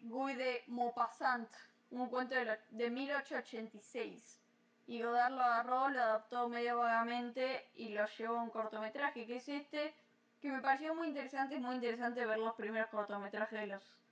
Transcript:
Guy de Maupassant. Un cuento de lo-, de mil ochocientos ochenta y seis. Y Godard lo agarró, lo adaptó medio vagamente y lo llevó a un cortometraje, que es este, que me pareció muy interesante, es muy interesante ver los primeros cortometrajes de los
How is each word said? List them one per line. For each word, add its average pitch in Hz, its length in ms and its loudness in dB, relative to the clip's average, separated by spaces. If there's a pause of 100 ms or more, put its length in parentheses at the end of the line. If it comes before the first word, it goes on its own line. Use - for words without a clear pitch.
Guy 262 320 -2
de 247 340 0
Maupassant. 240 800 0 (420)
Un 247 180 -2
cuento 254 280 0
de 254 80 4
lo-, 220 120 0 (140)
de 233 200 0
mil 269 220 -2
ochocientos 285 360 -2
ochenta 220 280 -8
y 202 40 -16
seis. 202 600 -8 (460)
Y 233 160 -4
Godard 240 300 4
lo 254 100 0
agarró, 247 460 4
lo 262 120 0
adaptó 240 480 2
medio 240 300 2
vagamente 240 960 2
y 226 140 -8
lo 208 180 0
llevó 226 320 -2
a 233 40 2
un 226 80 -4
cortometraje, 220 760 -4
que 240 100 -4
es 254 120 -10
este, 294 440 -4 (480)
que 285 80 -4
me 262 120 -2
pareció 277 340 2
muy 330 140 -2
interesante, 269 480 -4
es 269 40 -2
muy 247 140 -2
interesante 240 500 -2
ver 220 140 2
los 220 160 0
primeros 220 360 -2
cortometrajes 208 680 -4
de 214 60 -2
los 196 160 -6 (300)